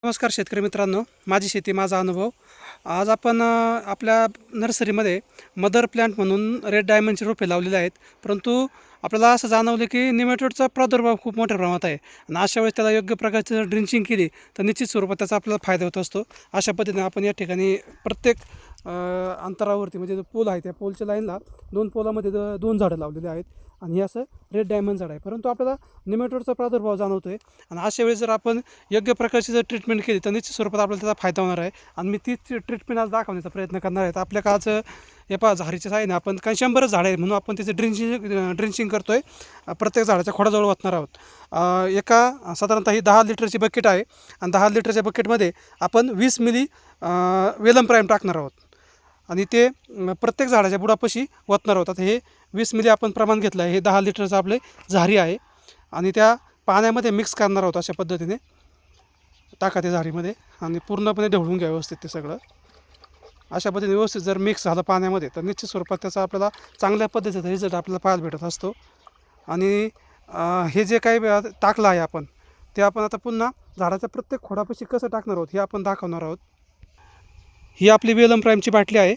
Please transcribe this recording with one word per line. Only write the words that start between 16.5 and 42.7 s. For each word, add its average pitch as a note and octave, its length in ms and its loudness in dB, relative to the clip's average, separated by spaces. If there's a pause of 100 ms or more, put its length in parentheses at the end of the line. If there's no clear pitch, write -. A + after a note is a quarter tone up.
अशा G3 200 0
पद्धतीने G3 300 -2
आपण F#3+ 220 -4
या G3+ 80 2
ठिकाणी F#3+ 440 -2
प्रत्येक, - 600 -2 (500)
अ, F3+ 40 -12 (540)
अंतरावरती G3+ 540 -4
म्हणजे F#3 180 -6
जो F#3+ 60 -8 (100)
पोल A3+ 160 0
आहे F3+ 120 -2
त्या F3+ 120 -10
पोलच्या G3 340 -8
लाईनला G#3 320 -4 (340)
दोन G#3 160 -2
पोलामध्ये G#3+ 420 -4
द-, G3+ 300 -4
दोन A3 180 0
झाडं F3 200 2
लावलेली D#3 280 -10
आहेत E3 180 -8 (380)
आणि E3+ 120 -8
हे F#3 60 0
असं G3 220 -6 (320)
रेड G#3 120 -2
डायमंड G3+ 320 -2
झाड F3 120 -8
आहे, D3+ 80 -14
परंतु A3+ 300 -8
आपल्याला B3+ 280 -4 (300)
नेमाटोडचा B3 460 -4
प्रादुर्भाव A3+ 440 -2
जाणवतोय G3 400 -4 (340)
आणि E3+ 140 -10
अशा - 180 -2
वेळेस A3+ 160 0
जर A3+ 100 -4
आपण A3+ 320 -2 (300)
योग्य G#3+ 220 0
प्रकारची A#3 400 -2
जर A#3 160 2
ट्रीटमेंट A3 360 -4
केली G#3+ 200 0
तर G#3 60 -2
निश्चित A3 240 -4
स्वरूपात G#3 260 -2
आपल्याला G3+ 200 -2
त्याचा G#3+ 220 -4
फायदा F#3 200 0
होणार F3+ 160 -2
आहे F3 120 -4 (260)
आणि F3+ 120 -4
मी G3+ 80 -2
तीच A#3+ 220 -6 (100)
ट्रीटमेंट A#3 500 -6
आज A3 120 -2
दाखवण्याचा F#3+ 380 -4
प्रयत्न F#3 300 -8
करणार F#3 240 -4
आहे. F3+ 120 -2
तर F#3 60 -6
आपल्या G3+ 340 0
आज G3+ 140 -2 (640)
हे G3 60 -4
पहा G#3+ 180 4
झाडीचे F3 400 -6
आहे G#3+ 120 0
ना, F#3 80 0
आपण F#3+ 220 -2
काही A3 200 -2
शंभरच B3+ 340 2
झाडं F#3+ 180 2
आहे F#3 80 0
म्हणून F#3 200 0
आपण G#3 180 -4
त्याचे G#3 180 -6
ड्रिंचिंग, A3 680 -2
अ, F#3 140 -2
ड्रिंचिंग G#3 360 -4
करतोय, G#3+ 320 0 (460)
अ, E3 60 -10
प्रत्येक A3 340 0
झाडाच्या F#3+ 280 2
खोडाजवळ G#3 300 2
ओतणार F#3+ 280 0
आहोत. D#3 160 -4 (440)
अ, F3+ 340 0 (120)
एका A#3 560 2
साधारणतः G#3 360 0